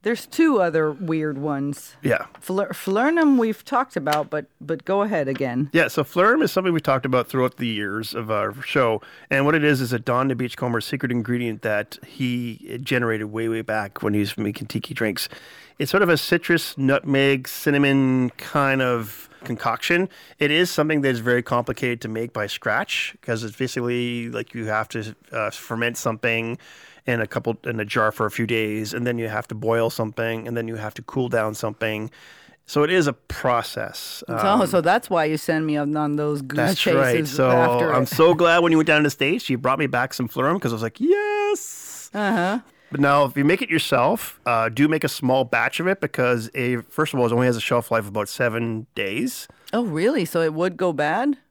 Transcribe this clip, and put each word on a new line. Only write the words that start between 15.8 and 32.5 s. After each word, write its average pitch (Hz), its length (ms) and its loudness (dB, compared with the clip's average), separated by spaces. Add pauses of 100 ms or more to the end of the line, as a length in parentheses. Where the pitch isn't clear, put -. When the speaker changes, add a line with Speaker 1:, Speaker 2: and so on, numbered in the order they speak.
Speaker 2:
sort 202 140 4
of 175 60 4
a 160 80 6
citrus, - 600 0
nutmeg, 139 720 2
cinnamon 135 880 2
kind 135 440 0
of 117 480 -2 (160)
concoction. 151 600 -2 (300)
It 147 140 2
is 175 180 2
something 151 320 0
that 135 80 2
is 120 100 0
very 120 220 2
complicated 123 600 -2
to 113 60 -10
make 113 260 -6
by 104 140 -4
scratch, - 720 -4
'cause 117 220 -4
it's 104 120 -10
basically, 120 760 -4
like, 117 240 -8
you 113 120 -8
have 107 240 -2
to, 107 260 -8 (160)
uh, 107 200 -4
ferment 117 460 -4
something 113 600 -2 (500)
in 117 140 0
a 107 60 0
couple, 117 360 -4
in 117 160 -4
a 104 60 -2
jar 107 260 2
for 110 140 -2
a 104 60 -2
few 113 140 -2
days, 110 480 -2
and 120 140 -2
then 120 100 -2
you 113 120 -4
have 107 180 -6
to 113 80 -8
boil 113 340 0
something, 113 560 -4
and 117 120 -6
then 113 100 -4
you 113 80 -8
have 107 200 -10
to - 80 -14
cool 127 260 -4
down 110 260 0
something. 107 560 -6 (540)